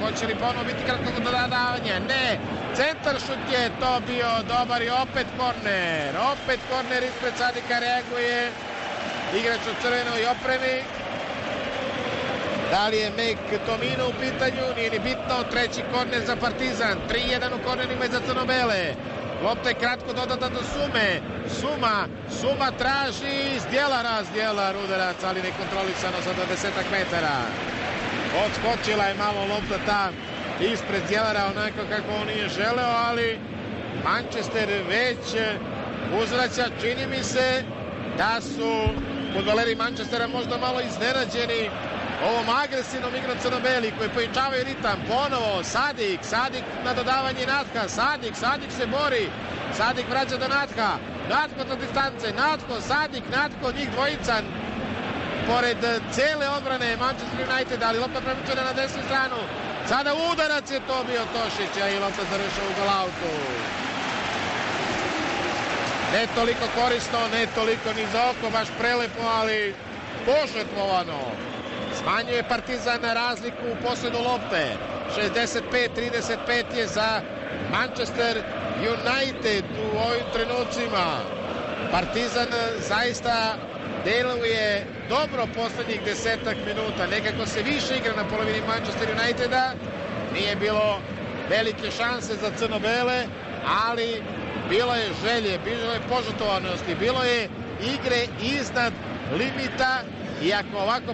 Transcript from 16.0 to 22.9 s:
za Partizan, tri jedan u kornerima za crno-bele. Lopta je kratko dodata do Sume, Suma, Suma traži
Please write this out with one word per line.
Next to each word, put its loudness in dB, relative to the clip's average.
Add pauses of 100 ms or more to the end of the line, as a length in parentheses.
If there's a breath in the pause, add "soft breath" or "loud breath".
za 0
Partizan, 0 (100)
tri 0
jedan 0
u -2
kornerima 0
za 2
crno-bele. 2 (480)
Lopta 0
je 0
kratko -2
dodata -2
do -4 (140)
Sume, 2 (380)
Suma, 2 (340)
Suma 2
traži 0